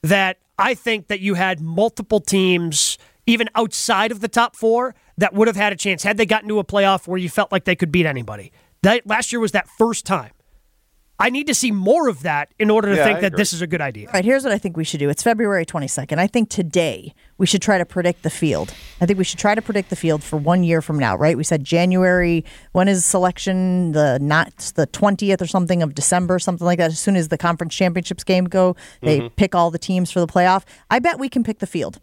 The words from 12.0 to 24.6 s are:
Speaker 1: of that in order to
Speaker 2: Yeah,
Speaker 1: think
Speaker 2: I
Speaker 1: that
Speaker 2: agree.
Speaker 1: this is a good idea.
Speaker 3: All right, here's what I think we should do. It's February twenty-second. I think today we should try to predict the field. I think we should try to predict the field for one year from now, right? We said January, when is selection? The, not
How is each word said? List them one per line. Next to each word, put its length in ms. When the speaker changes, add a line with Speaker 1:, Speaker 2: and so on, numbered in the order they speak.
Speaker 1:
of 140
that 260
in 100
order 200
to 80
Speaker 2:
Yeah, 80
Speaker 1:
think 140
Speaker 2:
I 20
Speaker 1:
that 60
Speaker 2:
agree. 100
Speaker 1:
this 160
is 80
a 60
good 120
idea. 280
Speaker 3:
All 80
right, 100
here's 180
what 80
I 60
think 180
we 80
should 160
do. 80
It's 160
February 420
twenty-second. 540
I 80
think 220
today 640
we 80
should 160
try 160
to 80
predict 380
the 60
field. 440
I 60
think 120
we 60
should 160
try 160
to 60
predict 300
the 40
field 300
for 100
one 300
year 160
from 180
now, 160
right? 220
We 80
said 180
January, 800
when 160
is 160
selection? 880
The, 260
not 380